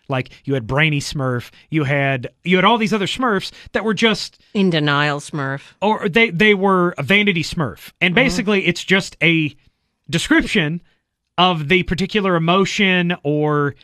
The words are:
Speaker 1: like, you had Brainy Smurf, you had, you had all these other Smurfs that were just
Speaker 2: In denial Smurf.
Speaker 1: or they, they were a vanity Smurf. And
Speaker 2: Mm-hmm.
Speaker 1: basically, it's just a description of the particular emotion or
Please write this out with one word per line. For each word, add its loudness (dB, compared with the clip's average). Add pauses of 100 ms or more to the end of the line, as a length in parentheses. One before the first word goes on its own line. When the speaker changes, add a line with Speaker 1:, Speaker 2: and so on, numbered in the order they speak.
Speaker 1:
like, -4 (140)
you -4
had -4
Brainy 0
Smurf, -6 (180)
you 0
had, -2 (160)
you 2
had 2
all 4
these 0
other -2
Smurfs -4 (200)
that -4
were 0
just -2 (160)
Speaker 2:
In 2
denial 0
Smurf. -8 (200)
Speaker 1:
or 0
they, 2
they 4
were 2
a -6
vanity 2
Smurf. -6
And 0
Speaker 2:
Mm-hmm. 4
Speaker 1:
basically, 0
it's -2
just -2
a 2 (540)
description 0 (560)
of 2
the 4
particular -2
emotion 2
or 0